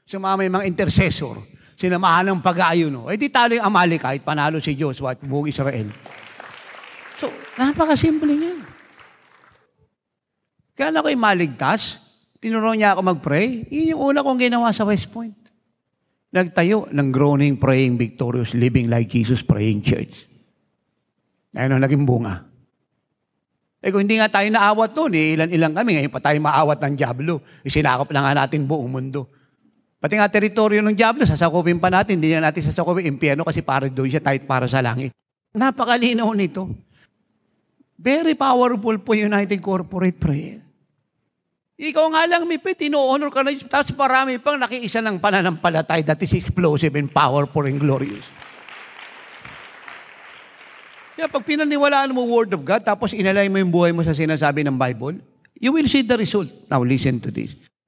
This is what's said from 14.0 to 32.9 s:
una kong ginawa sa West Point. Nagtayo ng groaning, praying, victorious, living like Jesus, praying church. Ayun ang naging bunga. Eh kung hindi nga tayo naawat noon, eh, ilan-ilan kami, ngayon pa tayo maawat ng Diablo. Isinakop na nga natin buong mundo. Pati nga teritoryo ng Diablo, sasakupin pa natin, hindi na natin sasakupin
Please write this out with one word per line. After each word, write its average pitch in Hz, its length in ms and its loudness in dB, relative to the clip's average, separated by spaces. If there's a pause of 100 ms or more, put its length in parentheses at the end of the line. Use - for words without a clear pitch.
una 285 80 2
kong 269 200 0
ginawa 240 280 2
sa 214 160 0
West 202 240 0
Point. 226 240 -12 (1000)
Nagtayo 185 580 2
ng 143 220 0
groaning, 143 480 4
praying, 131 400 4
victorious, 120 560 -2
living 120 320 2
like 117 240 0
Jesus, 120 320 0
praying 104 400 0
church. - 420 -2 (1300)
Ayun 131 240 0
ang 131 60 4
naging 139 240 2
bunga. 113 400 -2 (1300)
Eh 190 80 -2
kung 196 160 2
hindi 220 160 2
nga 214 80 2
tayo 202 180 2
naawat 214 480 2
noon, 311 220 0
eh, 156 180 2
ilan-ilan 160 400 0
kami, 160 220 0
ngayon 143 160 -2
pa 135 100 -8
tayo 147 160 2
maawat 147 380 2
ng 143 180 -2
Diablo. 135 460 -4 (240)
Isinakop 139 480 0
na 139 100 2
nga 139 220 2
natin 147 240 -2
buong 143 180 -2
mundo. 131 400 -8 (760)
Pati 160 160 -2
nga 208 140 2
teritoryo 208 500 2
ng 214 160 2
Diablo, 226 300 2
sasakupin 165 500 2
pa 180 140 2
natin, 196 260 2
hindi 156 160 2
na 160 160 2
natin 156 160 -2
sasakupin 170 400 -2